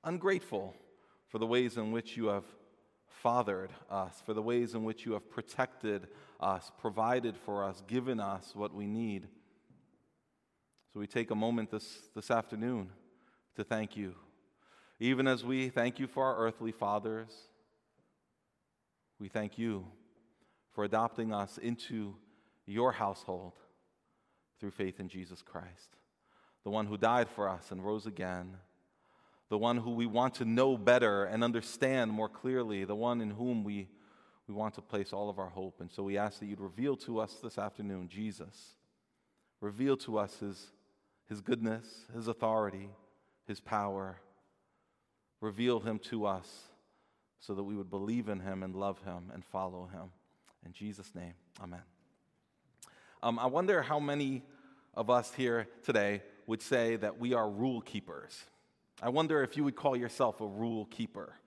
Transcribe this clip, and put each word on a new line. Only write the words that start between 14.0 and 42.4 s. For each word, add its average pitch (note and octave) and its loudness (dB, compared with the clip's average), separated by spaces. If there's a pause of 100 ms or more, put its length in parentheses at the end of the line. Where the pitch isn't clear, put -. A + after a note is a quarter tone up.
Even B2+ 4
as B2 4
we C3 0
thank B2 2
you C3+ -2
for C3+ 0
our A2+ 4
earthly A2+ -2
fathers, A2 -2 (1700)
we G2+ -10
thank G#2+ -4
you G#2+ -2 (840)
for G#2 -2
adopting A2+ 2
us G2+ -2
into A2 -4 (480)
your A#2 2
household F#2+ -2 (1040)
through G2+ -6
faith F#2+ -4
in F#2 -8
Jesus F2+ -12
Christ, - -16 (640)
the G#2 -4
one G#2+ 2
who G#2 -4
died A2+ 6
for G2+ 0
us F2 -8
and F#2 -8
rose G#2+ -2
again, F#2 -6 (920)
the G#2+ 2
one A#2+ 4
who A#2 -2
we A#2 0
want A#2+ 4
to B2+ -2
know B2 6
better G#2+ 8
and A2 2
understand A#2+ 2
more G#2+ 0
clearly, A2+ 0
the G2+ -2
one A#2+ 2
in G#2+ -2
whom A#2 0
we, G2+ -4 (580)
we G#2 -10
want G#2+ -2
to G2+ -12
place G2+ -2
all G#2 -2
of G2 -6
our F#2 -4
hope. F#2+ -8
And F2+ -10
so G2+ -6
we G2 0
ask G2+ 0
that G#2+ -8
you'd G2+ -8
reveal A2+ -2
to A#2 -4
us G#2+ -4
this A#2 -8
afternoon G2 -6
Jesus. G2 -10 (840)
Reveal B2 2
to A2+ -2
us G#2 -2
his, G2+ -8 (600)
his G#2 -8
goodness, A2+ 0 (100)
his A2+ -4
authority, G#2+ 2 (540)